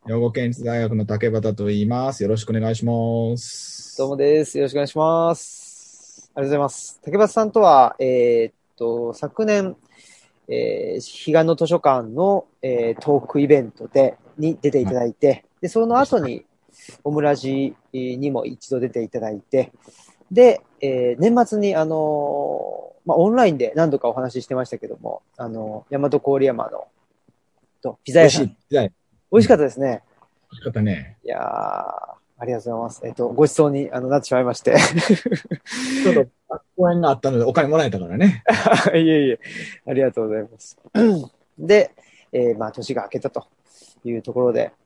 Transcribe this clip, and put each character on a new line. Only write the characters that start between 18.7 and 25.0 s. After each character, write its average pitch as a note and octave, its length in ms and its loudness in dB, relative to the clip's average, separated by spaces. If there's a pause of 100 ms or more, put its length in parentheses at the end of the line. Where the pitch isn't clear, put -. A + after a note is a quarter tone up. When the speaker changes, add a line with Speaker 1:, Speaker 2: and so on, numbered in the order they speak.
Speaker 2:
度 C3 80 -2
出 A#2+ 100 -2
て A#2 140 -6
い A2 60 -8
た B2 100 -8
だ A2 100 -6
い G#2 100 -8
て、 B2+ 320 -2 (600)
で、 A#3+ 300 8 (200)
え B2+ 360 0
ー、 - 20 -16
年 A#3 260 4
末 G#3+ 140 -4
に、 G3+ 160 0
あ D#3+ 100 0
の D3 1080 -4 (120)
ー、 - 40 -8
ま - 60 4
あ、 - 20 4
オ F3+ 120 6
ン A#3 60 2
ラ B3 100 6
イ F3+ 60 4
ン D3 60 -4
で A#2+ 180 -2
何 D#3 160 2
度 C#3 80 0
か A#2+ 100 -2
お A2 40 -4
話 B2+ 280 -6
し - 20 -12
し - 40 -18
て B2+ 80 -6
ま B2+ 100 -2
し - 60 -20
た A2+ 80 -10
け A2+ 80 -14
ど A2+ 100 -12
も、 A#2 240 -12 (160)